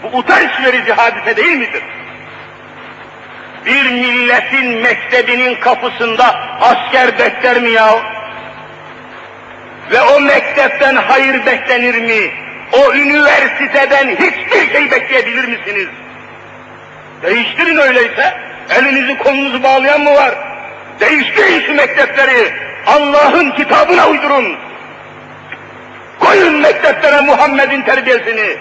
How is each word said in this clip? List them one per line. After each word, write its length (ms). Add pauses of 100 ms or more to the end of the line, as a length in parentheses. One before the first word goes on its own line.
Bu 140
utanç 340 (140)
verici 280
hadise 440
değil 200
midir? 260 (1800)
Bir 260
milletin 880
mektebinin 800
kapısında 800 (260)
asker 580
bekler 420
mi 80
ya? 300 (1900)
Ve 100
o 180
mektepten 760
hayır 500
beklenir 500
mi? 360 (400)
O 220
üniversiteden 1160
hiçbir 640
şey 180
bekleyebilir 560
misiniz? 400 (1400)
Değiştirin 540
öyleyse. 600 (320)
Elinizi 480
kolunuzu 460
bağlayan 380
mı 140
var? 200 (640)
Değiştirin 680
şu 100
mektepleri. 760 (340)
Allah'ın 640
kitabına 560
uydurun. 500 (1600)
Koyun 420
mekteplere 600
Muhammed'in 600
terbiyesini. 800